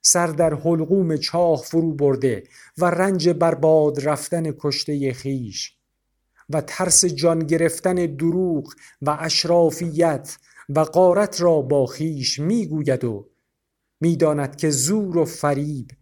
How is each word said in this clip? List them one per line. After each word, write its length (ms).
سر 260
در 260
حلقوم 640
چاه 400
فرو 360
برده 500
و 80
رنج 440
برباد 800
رفتن 520
کشتهٔ 540
خویش 600
و 120
ترس 440
جان 340
گرفتن 560
دروغ 800
و 180
اشرافیت 1160
و 140
غارت 580
را 200
با 240
خویش 540
می‌گوید 640
و 260
می‌داند 540
که 140
زور 480
و 80
فریب 680